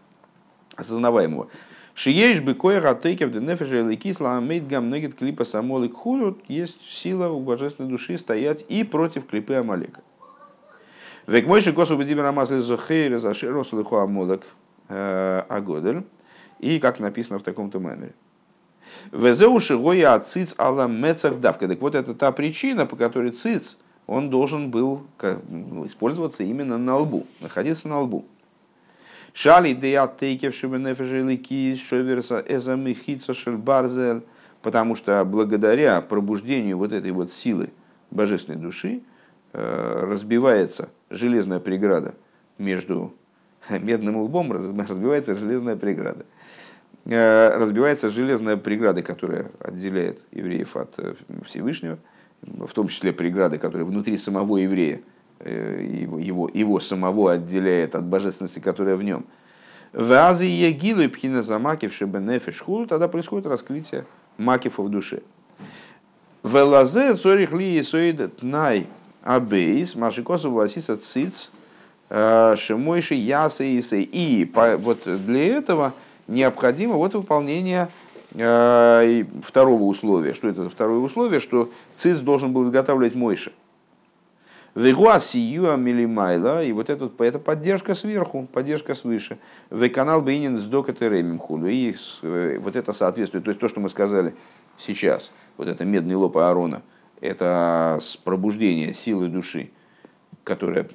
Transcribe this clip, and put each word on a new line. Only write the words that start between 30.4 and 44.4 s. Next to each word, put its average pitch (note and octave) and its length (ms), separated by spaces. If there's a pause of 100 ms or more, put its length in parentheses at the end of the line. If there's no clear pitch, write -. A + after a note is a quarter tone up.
шибенефеш C3 560
эликис, C3 720
шоверса B2+ 640
эза B2+ 300
мехица C3 560
шель A#2+ 240
барзель. B2 640 (400)
Потому A2+ 340
что G2+ 300
благодаря G#2+ 720
пробуждению G#2 800
вот G#2 160
этой F#2+ 180
вот F#2 220
силы F#2+ 380 (400)
божественной F#2+ 460
души, F3 440 (500)
э, A1+ 580
разбивается G#2+ 800 (220)
железная G2 500
преграда F#2+ 560 (420)
между F2+ 560 (300)
<laughs> - 260
медным G#2+ 520
лбом, C#3 320